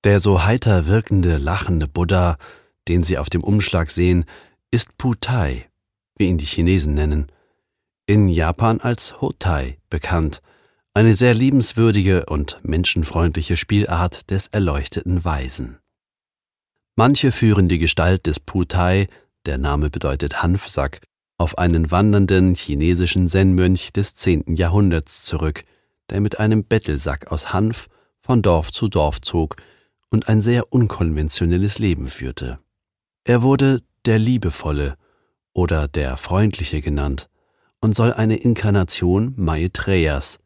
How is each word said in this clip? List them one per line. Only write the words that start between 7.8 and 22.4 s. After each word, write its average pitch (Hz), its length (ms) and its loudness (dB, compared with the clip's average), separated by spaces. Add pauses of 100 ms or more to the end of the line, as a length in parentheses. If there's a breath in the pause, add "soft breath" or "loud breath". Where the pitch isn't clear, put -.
in 104 220 4
Japan 85 520 0
als - 400 -6
Hotai 69 580 -4 (120)
bekannt, 80 520 -2 (540 soft breath)
eine 110 180 6
sehr 120 200 4
liebenswürdige 113 920 2
und 76 360 -6
menschenfreundliche 82 920 0
Spielart 87 760 -2
des 98 160 -2
erleuchteten 85 760 -2
Weisen. 67 560 -6 (1120)
Manche 127 380 2
führen 98 360 4
die 82 100 2
Gestalt 82 480 0
des 80 120 -2
Putai, 92 680 0 (360 soft breath)
der 71 140 -4
Name 71 320 -2
bedeutet 69 540 -4
Hanfsack, 82 560 -2 (360)
auf 82 220 -4
einen 82 320 2
wandernden 95 640 4